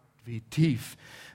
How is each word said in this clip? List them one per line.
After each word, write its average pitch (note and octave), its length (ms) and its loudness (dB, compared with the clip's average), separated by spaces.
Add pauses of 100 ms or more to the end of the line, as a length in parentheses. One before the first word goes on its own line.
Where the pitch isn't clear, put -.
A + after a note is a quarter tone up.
(240)
wie A#2 180 -10
tief, - 540 0 (380)